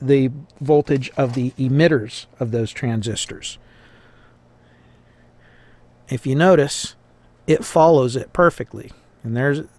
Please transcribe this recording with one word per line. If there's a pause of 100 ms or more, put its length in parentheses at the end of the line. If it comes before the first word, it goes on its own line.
the (280)
voltage
of
the
emitters (140)
of
those
transistors. (2500)
If
you
notice, (500)
it
follows
it
perfectly. (320)
And
there's,
it